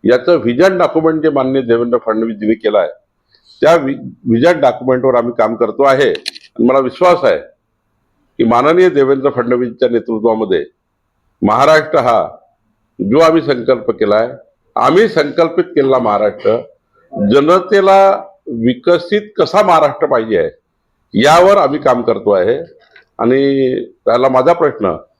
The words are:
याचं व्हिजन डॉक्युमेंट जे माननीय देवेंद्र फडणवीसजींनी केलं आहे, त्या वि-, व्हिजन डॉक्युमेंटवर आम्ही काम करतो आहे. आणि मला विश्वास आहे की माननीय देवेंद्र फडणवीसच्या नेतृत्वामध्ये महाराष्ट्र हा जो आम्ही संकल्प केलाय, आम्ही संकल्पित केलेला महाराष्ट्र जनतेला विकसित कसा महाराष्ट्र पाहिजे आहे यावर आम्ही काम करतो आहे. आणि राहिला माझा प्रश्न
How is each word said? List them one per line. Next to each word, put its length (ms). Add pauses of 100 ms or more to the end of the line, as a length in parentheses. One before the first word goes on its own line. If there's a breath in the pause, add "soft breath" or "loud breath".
याचं 340
व्हिजन 400
डॉक्युमेंट 460
जे 60
माननीय 320
देवेंद्र 440
फडणवीसजींनी 500
केलं 240
आहे, 100 (720 soft breath)
त्या 140
वि-, 340 (180)
व्हिजन 320
डॉक्युमेंटवर 560
आम्ही 220
काम 180
करतो 280
आहे. 260
आणि 580
मला 120
विश्वास 440
आहे 140 (1000)
की 60
माननीय 460
देवेंद्र 400
फडणवीसच्या 600
नेतृत्वामध्ये 760 (760)
महाराष्ट्र 580
हा 280 (760)
जो 180
आम्ही 220
संकल्प 500
केलाय, 400 (440)
आम्ही 320
संकल्पित 560
केलेला 360
महाराष्ट्र 580 (760)
जनतेला 880 (240)
विकसित 720 (160)
कसा 260
महाराष्ट्र 440
पाहिजे 300
आहे 120 (720)
यावर 360
आम्ही 220
काम 220
करतो 300
आहे. 280 (600 soft breath)
आणि 540 (340)
राहिला 220
माझा 240
प्रश्न 420 (240)